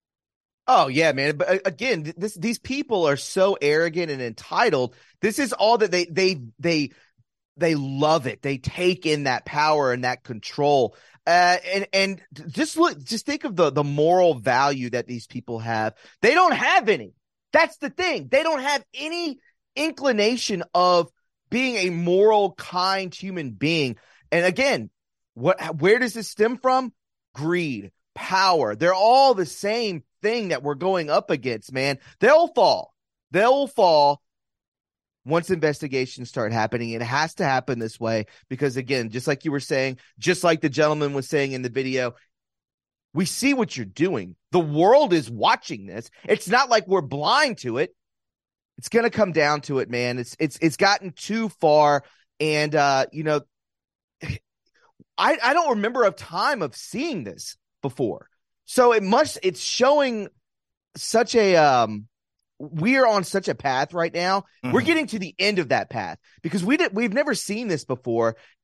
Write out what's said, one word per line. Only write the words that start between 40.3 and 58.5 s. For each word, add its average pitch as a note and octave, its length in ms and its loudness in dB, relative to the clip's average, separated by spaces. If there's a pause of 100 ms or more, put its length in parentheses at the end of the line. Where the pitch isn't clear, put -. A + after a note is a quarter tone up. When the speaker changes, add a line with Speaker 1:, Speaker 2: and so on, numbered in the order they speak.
Speaker 1:
like E3 160 2
the D#3 80 -2
gentleman D3+ 460 0
was C3+ 140 -6
saying C#3 240 -2
in B2+ 100 -8
the B2+ 80 -6
video, B2+ 460 -4 (960)
we F3 100 0
see C#4 300 0
what A#3 220 -2
you're A#2+ 100 -8
doing. G#2 500 -4 (160)
The F3+ 80 4
world F3+ 520 4
is C#3 180 0
watching A#2 560 -2
this. G2 240 -14 (140)
It's - 240 -2
not B3 200 2
like A3+ 180 2
we're F#3 140 2
blind E3 580 -2
to B2 200 -6
it. D#3+ 160 -4 (840)
It's - 120 -16
gonna A#3 200 2
come G#3 220 0
down D3 300 2
to C#3 160 -2
it, A2 100 -2
man. B2 300 -2
It's, - 200 -10
it's, D#3 220 -4
it's D#3+ 160 2
gotten G3 360 0
too A3 360 -6
far. D3 560 2 (360)
And, D3+ 340 0
uh, C#3 380 2
you D#3 100 -10
know, D3+ 180 0 (800)
I, - 1200 -6
I B3+ 120 2
don't D#4 220 0
remember A#3 280 0
a G3 60 4
time G#3 520 -4
of C#3 140 -6
seeing A#3+ 480 -8
this - 320 -14 (260)
before. B2 460 -6 (380)